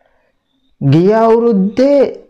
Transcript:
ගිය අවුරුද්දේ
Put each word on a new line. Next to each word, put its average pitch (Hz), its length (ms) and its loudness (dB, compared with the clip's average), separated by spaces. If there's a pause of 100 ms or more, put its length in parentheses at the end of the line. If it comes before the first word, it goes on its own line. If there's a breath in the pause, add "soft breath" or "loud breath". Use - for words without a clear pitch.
(800)
ගිය 160 400 0
අවුරුද්දේ 233 800 0 (300)